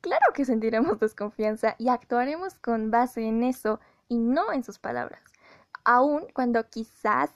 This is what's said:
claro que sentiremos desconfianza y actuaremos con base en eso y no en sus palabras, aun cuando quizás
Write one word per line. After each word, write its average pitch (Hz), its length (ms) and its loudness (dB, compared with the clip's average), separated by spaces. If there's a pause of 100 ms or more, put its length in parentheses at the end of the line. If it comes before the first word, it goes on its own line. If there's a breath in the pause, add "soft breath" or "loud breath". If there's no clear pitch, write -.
claro 622 340 2
que 285 100 0
sentiremos 226 540 0
desconfianza 214 800 -2
y 233 100 -2
actuaremos 269 680 -2
con 220 320 -2
base 233 380 0
en 226 160 0
eso 220 340 -2 (300 soft breath)
y 240 100 0
no 233 340 0
en 254 120 -4
sus - 160 -16
palabras, - 420 -8 (640 soft breath)
aun 285 500 4
cuando 233 340 0
quizás 226 680 -2